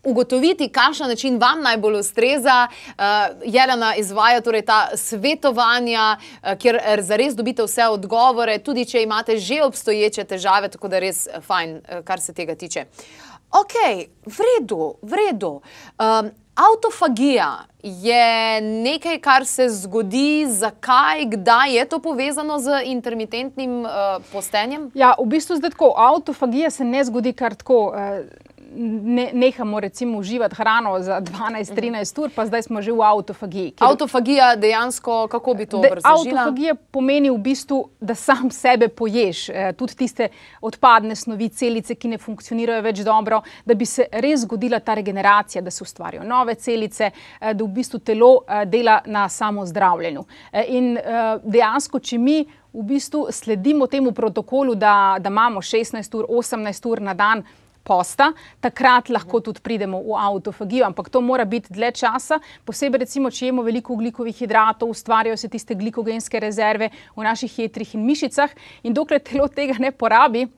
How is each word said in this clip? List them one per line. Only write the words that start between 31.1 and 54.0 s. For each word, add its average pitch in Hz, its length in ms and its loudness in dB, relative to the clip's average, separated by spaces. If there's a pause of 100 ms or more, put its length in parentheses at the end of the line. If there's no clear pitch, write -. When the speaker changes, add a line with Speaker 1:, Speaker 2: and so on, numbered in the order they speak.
Speaker 2:
dvanajst, 196 500 -8
Speaker 1:
Mhm. 202 60 -6
Speaker 2:
trinajst 226 420 -6
ur, 302 120 -4
pa 220 140 -4
zdaj 226 180 -2
smo 220 200 -6
že 214 100 -4
v 233 100 0
avtofagiji, 202 680 0
kjer - 180 4
Speaker 1:
Avtofagija 262 680 4
dejansko, 226 680 0
kako 233 280 -2
bi 208 120 -6
to 214 120 -4
Speaker 2:
De-, 269 100 6
Speaker 1:
obrazložila? 269 520 2
Speaker 2:
avtofagija 294 340 0 (160)
pomeni 277 400 2
v 240 80 0
bistvu, 262 580 -4
da 220 180 -6
sam 262 360 0
sebe 240 380 2
poješ, 220 600 -2
eh, 190 240 -4
tudi 247 220 -8
tiste 233 340 -4 (300)
odpadne 220 580 4
snovi, 220 320 -6
celice, 233 460 -4
ki 233 140 -8
ne 220 100 -6
funkcionirajo 226 640 -4
več 214 160 -2
dobro, 214 420 2 (220)
da 233 120 2
bi 208 120 0
se - 240 0
res 269 300 0
zgodila 226 400 -2
ta 220 140 -2
regeneracija, 202 680 2
da 180 80 -8
se - 120 -12
ustvarijo - 420 -14
nove 240 300 0
celice, 220 560 -4 (280)
eh, 220 160 -4
da 208 100 -4
v 214 60 -4
bistvu 240 300 -6
telo, 233 420 6
eh, 208 240 -4
dela 220 360 4
na 208 260 -2
samozdravljenju. 180 960 -2 (260)
Eh, 214 160 -2
in, 247 320 0
eh, - 40 -6 (380)
dejansko, 233 600 0
če - 180 -6
mi 294 260 2 (260)
v 226 140 -10
bistvu 277 440 -2
sledimo 226 580 0
temu 262 260 0